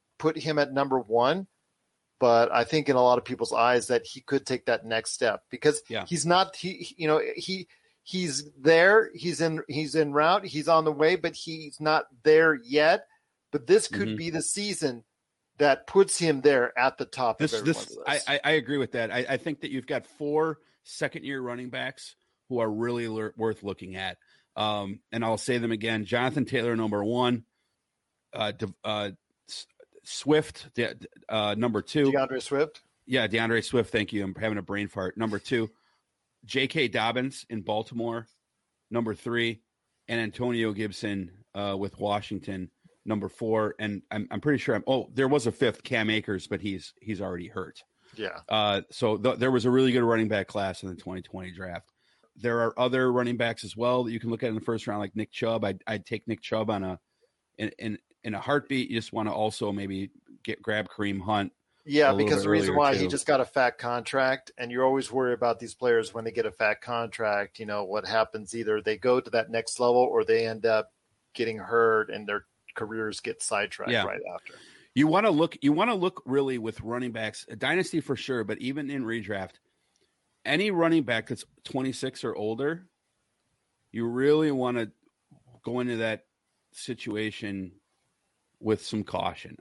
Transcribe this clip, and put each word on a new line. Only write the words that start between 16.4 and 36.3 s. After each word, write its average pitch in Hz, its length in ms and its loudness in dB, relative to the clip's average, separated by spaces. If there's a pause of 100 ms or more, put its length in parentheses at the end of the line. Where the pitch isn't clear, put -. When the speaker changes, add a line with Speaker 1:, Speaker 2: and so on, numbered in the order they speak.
Speaker 1:
there 131 360 6
at 127 200 2
the 131 80 -6
top 123 320 -2
Speaker 2:
This, 147 160 0
Speaker 1:
of 107 120 -2
Speaker 2:
this, 160 180 0
Speaker 1:
everyone's - 240 -12
Speaker 2:
I, 143 60 0
Speaker 1:
list. - 160 -2
Speaker 2:
I, 143 140 2
I 151 80 2
agree 143 260 0
with 123 160 -2
that. 113 180 -2
I, 123 180 -2
I 131 80 0
think 147 240 -6
that 147 100 -8
you've 127 160 -6
got 131 180 -4
four 151 540 -2 (240)
second-year 139 580 -6
running 123 280 -8
backs 127 460 -10 (340)
who 120 100 -2
are 110 100 2
really 117 380 -2
lear-, 110 300 -6
worth 110 260 -2
looking 92 320 -8
at. 92 220 -6 (380)
Um, 104 440 -2 (120)
and 117 120 -4
I'll 113 140 0
say 123 220 0
them 117 120 -2
again. 110 340 -2
Jonathan 127 400 0
Taylor, 120 300 0
number 104 280 0
one. 123 400 2 (880)
Uh, 107 180 -2
De-, 101 220 -6 (100)
uh, 104 280 -4 (360)
S-, - 200 -14 (360)
Swift, - 720 0
De-, 117 220 -2 (340)
uh, 104 260 0
number 110 280 0
two. 139 280 2
Speaker 1:
DeAndre 131 300 -2
Swift? 143 400 -2 (240)
Speaker 2:
Yeah, 123 220 0
DeAndre 113 360 0
Swift. 117 280 0
Thank 107 200 0
you. 104 120 -2
I'm 95 120 -6
having 107 220 -2
a 95 60 -6
brain 101 240 -4
fart. 95 300 -6
Number 107 220 -2
two, 113 300 -2 (760)